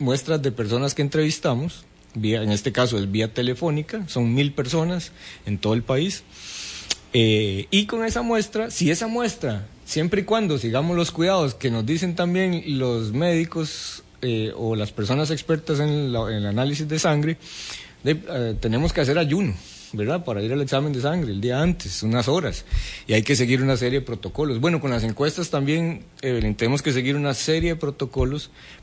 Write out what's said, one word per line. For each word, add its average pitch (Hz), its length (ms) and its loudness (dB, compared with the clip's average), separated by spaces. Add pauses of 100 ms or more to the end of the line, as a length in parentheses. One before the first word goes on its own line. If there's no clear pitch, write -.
muestras 143 420 0
de 135 80 0
personas 120 440 0
que 151 80 0
entrevistamos, 151 840 0 (300)
vía, 107 280 0
en 107 80 2
este 104 220 0
caso 107 260 2
es 98 140 -2
vía 110 200 0
telefónica, 151 760 -2
son 120 260 0
mil 143 180 2
personas 165 600 -2 (320)
en 101 140 -2
todo 107 160 2
el 117 80 2
país, 139 420 -2 (880)
eh, 107 580 4
y 208 160 2
con 226 180 -2
esa 226 180 0
muestra, 226 480 0
si 175 200 2
esa 170 160 0
muestra, 180 600 -2 (200)
siempre 175 360 0
y - 20 -10
cuando 202 340 2
sigamos 131 380 0
los 170 140 2
cuidados 170 440 2
que 131 160 -2
nos 113 160 0
dicen 165 280 0
también 175 640 0
los 117 340 0
médicos, 165 880 -2 (200)
eh, 110 340 0
o 113 200 -2
las 104 160 -2
personas 131 380 0
expertas 156 500 0
en 147 320 2
la, 117 80 0 (100)
en 107 80 -2
el 104 80 0
análisis 139 420 0
de 156 100 0
sangre, 156 400 2 (640)
de, 156 260 2
eh, 120 320 -2
tenemos 123 320 2
que 175 80 0
hacer 139 180 4
ayuno, 160 360 2 (380)
¿verdad? 131 320 -2
Para 104 180 -2
ir 110 100 -2
al 143 80 0
examen 143 320 0
de 131 80 -2
sangre 147 320 0
el 98 80 -4
día 123 220 0
antes, - 400 0
unas 113 260 2
horas, 143 380 0 (400)
y - 80 2
hay 110 80 6
que 143 120 2
seguir 127 280 4
una 135 140 4
serie 123 240 2
de 123 40 -4
protocolos. 120 560 -2
Bueno, 165 200 2
con 139 100 0
las 117 140 0
encuestas 139 440 -2
también, 160 560 0 (160)
Evelyn, 113 340 0
tenemos 127 280 2
que 147 100 2
seguir 131 240 0
una 143 180 0
serie 165 360 0
de 165 60 -2
protocolos 139 760 -2 (320)